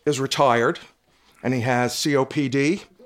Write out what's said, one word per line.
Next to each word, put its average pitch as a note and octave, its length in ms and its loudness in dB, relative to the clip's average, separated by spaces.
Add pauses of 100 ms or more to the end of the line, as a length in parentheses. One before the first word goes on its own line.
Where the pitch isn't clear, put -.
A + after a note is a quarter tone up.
is C#3+ 160 0
retired C3+ 580 2 (640)
and B2+ 120 -2
he B2 80 -2
has B2 340 0
C D3 180 -2
O C3+ 120 2
P C#3 240 -4
D, C#3+ 320 0 (240)